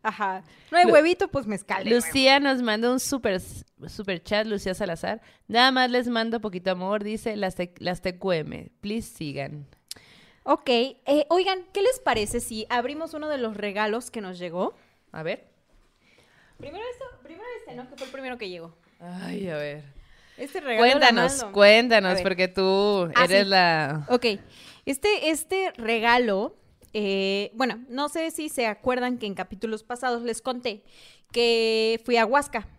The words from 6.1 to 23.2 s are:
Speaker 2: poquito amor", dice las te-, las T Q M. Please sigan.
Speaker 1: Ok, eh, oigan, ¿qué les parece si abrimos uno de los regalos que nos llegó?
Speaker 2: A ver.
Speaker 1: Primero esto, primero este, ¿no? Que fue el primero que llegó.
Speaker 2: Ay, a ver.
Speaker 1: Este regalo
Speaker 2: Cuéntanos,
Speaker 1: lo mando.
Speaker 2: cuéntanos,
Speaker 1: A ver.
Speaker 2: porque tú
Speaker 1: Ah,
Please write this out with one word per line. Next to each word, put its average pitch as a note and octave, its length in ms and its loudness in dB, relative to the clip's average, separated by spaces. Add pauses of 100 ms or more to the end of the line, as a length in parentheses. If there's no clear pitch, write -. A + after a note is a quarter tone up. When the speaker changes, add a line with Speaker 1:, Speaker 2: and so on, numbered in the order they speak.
Speaker 2:
poquito F#3 300 -4
amor", F#3+ 320 -4
dice G#3+ 320 -6
las G3 200 -4
te-, F3+ 240 -8
las F3 220 -6
T F3+ 160 -4
Q F#3+ 160 -4
M. D#3 380 -6 (100)
Please A3 340 -8
sigan. C#3+ 520 -10 (760)
Speaker 1:
Ok, C#4+ 240 0
eh, C4+ 600 0
oigan, F#4 300 2 (140)
¿qué G4+ 80 -2
les G4+ 180 2
parece A#3 420 -2
si A3 280 -10
abrimos D4 440 -4
uno D4+ 160 -8
de D4 80 -4
los A3+ 180 -4
regalos G#3 560 -4
que A#3 100 -10
nos F#3 180 -12
llegó? F3+ 340 -6 (400)
Speaker 2:
A D#3+ 100 -12
ver. F#3+ 240 -8 (1080)
Speaker 1:
Primero D#4+ 340 -14
esto, B4+ 140 -16 (180)
primero E4 200 -20 (160)
este, B3 160 -18
¿no? B3+ 140 -16
Que C#4 60 -20
fue C4 120 -14
el B3 40 -16
primero C4 260 -10
que G#3+ 120 -10
llegó. E3+ 260 -16 (240)
Speaker 2:
Ay, F3+ 500 -10
a D#3+ 80 -6
ver. D3 260 -8 (540)
Speaker 1:
Este C#4+ 240 -10
regalo B3 260 -2
Speaker 2:
Cuéntanos, B3+ 500 6
Speaker 1:
lo - 60 -
mando. G3+ 100 -10
Speaker 2:
cuéntanos, G#3 580 8
Speaker 1:
A - 40 2
ver. F#3 80 0
Speaker 2:
porque F#3 260 2
tú F#3+ 680 2
Speaker 1:
Ah, - 100 6